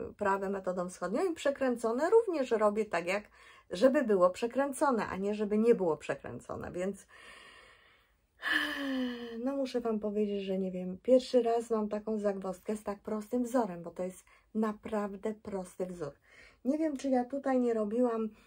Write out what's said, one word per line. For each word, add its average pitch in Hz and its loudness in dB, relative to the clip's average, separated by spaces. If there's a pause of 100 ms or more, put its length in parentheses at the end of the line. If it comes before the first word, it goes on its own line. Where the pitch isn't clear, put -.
(140)
prawe 196 0
metodą 190 -2
wschodnią 240 -2
i - -4
przekręcone 262 0
również 381 4
robię 214 4
tak, 175 -2
jak 202 -2 (460)
żeby 254 4
było 185 6
przekręcone, 262 0
a - -6
nie 202 -2
żeby 208 0
nie 226 8
było 170 2
przekręcone, - -8
więc 185 -6 (2500)
no 277 -2
muszę 254 -2
wam 226 -2
powiedzieć, 202 -2
że 190 -2
nie 190 -2
wiem, 185 -6
pierwszy 254 6
raz 233 0
mam 214 0
taką 214 -4
zagwozdkę 196 -4
z 208 -12
tak 202 -6
prostym 214 -4
wzorem, 226 -2
bo 170 -10
to - -8
jest 185 -8 (300)
naprawdę 214 -4
prosty 190 -8
wzór. 175 -8 (540)
Nie 302 2
wiem, 311 0
czy 269 -4
ja 247 2
tutaj 262 0
nie 240 2
robiłam, 226 0 (180)